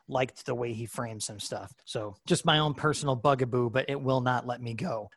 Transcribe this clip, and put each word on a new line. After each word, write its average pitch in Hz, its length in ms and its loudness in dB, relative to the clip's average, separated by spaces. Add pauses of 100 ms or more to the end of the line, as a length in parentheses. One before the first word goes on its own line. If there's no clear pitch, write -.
liked 131 400 0
the 127 80 -2
way 120 180 -2
he 113 140 -6
framed 113 340 -6
some 104 180 -8
stuff. 98 320 -8 (140)
So 107 300 -6 (100)
just - 180 2
my 156 140 4
own 151 160 2
personal 143 420 2
bugaboo, 123 540 4
but 131 200 2
it 143 120 -2
will 131 200 4
not 123 260 0
let 123 120 -4
me 120 140 -6
go. 113 440 -4